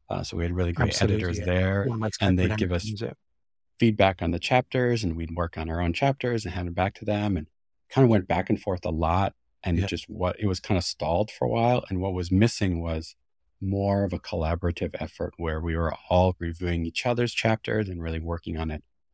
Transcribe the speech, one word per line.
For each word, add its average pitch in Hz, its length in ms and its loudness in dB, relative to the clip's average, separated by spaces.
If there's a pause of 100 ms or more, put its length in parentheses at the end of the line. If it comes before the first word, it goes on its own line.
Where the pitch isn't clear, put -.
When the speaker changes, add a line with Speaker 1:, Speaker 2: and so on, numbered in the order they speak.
Speaker 1:
Uh, 92 140 -4
so 92 140 -8
we 85 60 0
had 87 100 -2
really 87 200 0
great 101 200 0
Speaker 2:
Absolutely, 104 260 2
Speaker 1:
editors 87 200 -2
Speaker 2:
yeah. 87 60 -6
Speaker 1:
there, 92 380 2
Speaker 2:
One 113 140 -2
of - 40 -4
my 110 80 -2 (100)
Speaker 1:
and 92 200 4
they 90 100 4
Speaker 2:
favorite 107 80 -2
Speaker 1:
give 92 140 0
us 101 240 -2
Speaker 2:
editors, 104 60 -8
yeah. 120 120 -6 (640)
Speaker 1:
feedback 104 440 4
on 87 80 0
the 87 80 0
chapters, 123 640 0
and 85 120 0
we'd 80 200 -6
work 85 220 -4
on 82 120 -4
our 85 120 -2
own 87 120 0
chapters 127 520 0
and 92 100 -6
hand 90 140 -4
it 85 60 -8
back 92 200 0
to 107 100 -12
them, 104 320 0
and 78 100 -6 (420)
kind 135 140 4
of 120 60 8
went 104 180 4
back 90 220 0
and 101 100 2
forth 92 260 -4
a 87 40 0
lot. 82 440 2 (300)
And 87 140 2
Speaker 2:
Yeah. 95 60 2
Speaker 1:
it 98 40 -2
just, - 220 -6
what, 87 300 -4
it 104 80 0
was 92 120 0
kind 101 180 0
of 92 60 0
stalled 87 460 -2
for - 160 -4
a 117 60 0
while. 120 380 2
And 92 120 -2
what 95 120 -2
was 90 180 -2
missing 92 500 4
was 80 340 -6 (440)
more 98 440 0
of 92 100 -2
a - 60 -4
collaborative 87 800 -2
effort 85 380 -8
where 80 220 -4
we 82 160 -2
were 82 180 0 (180)
all 90 280 4
reviewing 85 460 -2
each 85 220 -4
other's 120 260 0
chapters 110 560 0
and 85 140 -8
really 82 160 -2
working 85 360 -6
on 80 140 -2
it - 140 -8 (300)